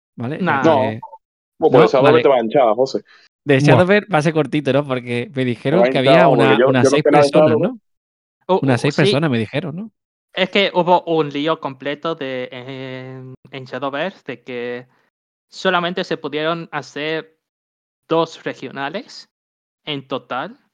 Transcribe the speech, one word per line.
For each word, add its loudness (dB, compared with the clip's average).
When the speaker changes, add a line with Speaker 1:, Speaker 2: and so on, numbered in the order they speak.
Speaker 1:
¿vale? -8
Ya -4
Speaker 2:
Nah. 0
Speaker 3:
No. 4
Speaker 1:
que -4
Speaker 3:
Pues 4
por 8
Speaker 1:
¿No? 6
Speaker 3:
Shadowverse 4
Speaker 1:
Vale. 4
Speaker 3:
te 4
va 4
a 0
hinchar, 2
José. -2
Speaker 1:
De 4
Speaker 4:
Buah. 2
Speaker 1:
Shadowverse 4
va 2
a 2
ser 0
cortito, -2
¿no? 0
Porque -6
me -2
Speaker 3:
Te 0
Speaker 1:
dijeron 0
Speaker 3:
va 6
a 0
Speaker 1:
que -2
Speaker 3:
hinchar, 6
Speaker 1:
había 6
Speaker 3:
porque 4
Speaker 1:
una, 4
Speaker 3:
yo, 4
Speaker 1:
unas 2
Speaker 3:
yo 4
no 2
Speaker 1:
seis 2
Speaker 3:
sé 4
nada 6
de 2
Speaker 1:
personas, 4
Speaker 3:
Shadowverse. 0
Speaker 1:
¿no? -18
Speaker 2:
Oh, 0
Speaker 1:
Unas 2
Speaker 2:
oh, -6
Speaker 1:
seis 0
Speaker 2:
sí. 2
Speaker 1:
personas 2
me 0
dijeron, -6
¿no? -14
Speaker 2:
Es -4
que 0
hubo 2
un 0
lío -2
completo -8
de, -8
en, -14
en -14
Shadowverse -8
de -14
que -10
solamente -4
se -6
pudieron -6
hacer -10
dos -2
regionales -12
en -10
total. -10